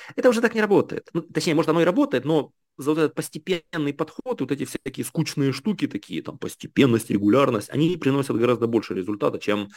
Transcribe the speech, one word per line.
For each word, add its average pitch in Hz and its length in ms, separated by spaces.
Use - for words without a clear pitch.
это 254 140
уже 226 100
так 226 140
не 220 60
работает. 202 520
Ну, 165 100
точнее, 160 320
может, 156 140
оно 165 140
и - 20
работает, 180 400
но 151 280
за 143 120
вот 156 80
этот 151 160
постепенный 160 800
подход, - 460
вот 131 120
эти 139 120
всякие - 400
скучные 143 480
штуки - 340
такие, - 360
там, - 160
постепенность, - 720
регулярность, 110 600
они 160 260
приносят 139 420
гораздо 117 280
больше 113 280
результата, 101 440
чем 101 380